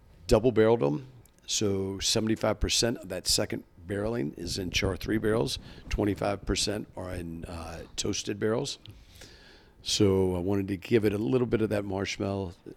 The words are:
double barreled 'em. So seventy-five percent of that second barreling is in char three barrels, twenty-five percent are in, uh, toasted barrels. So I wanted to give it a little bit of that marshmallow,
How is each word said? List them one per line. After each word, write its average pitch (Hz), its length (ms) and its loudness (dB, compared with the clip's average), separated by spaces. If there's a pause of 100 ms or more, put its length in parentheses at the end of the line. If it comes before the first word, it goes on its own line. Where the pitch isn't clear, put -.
(280)
double 117 240 6
barreled 110 320 6
'em. 143 240 0 (380)
So 98 540 -2
seventy-five 110 600 0
percent 117 400 2
of 92 100 -12
that 90 180 -8
second - 360 0 (220)
barreling 110 540 -2
is 85 180 -6
in 92 140 -4
char 95 240 0
three 107 220 0
barrels, 110 420 0 (300)
twenty-five 101 560 0
percent 104 420 -2 (100)
are 90 140 -8
in, 85 340 -8
uh, 82 340 -10 (180)
toasted 104 420 -4
barrels. 113 400 -2 (1000)
So 95 560 4
I - 20 -2
wanted 98 300 0
to 101 80 -2
give 107 260 2
it 104 80 4
a 101 60 0
little 123 300 2
bit 107 140 0
of 107 80 2
that 104 140 -2
marshmallow, 98 680 -4 (240)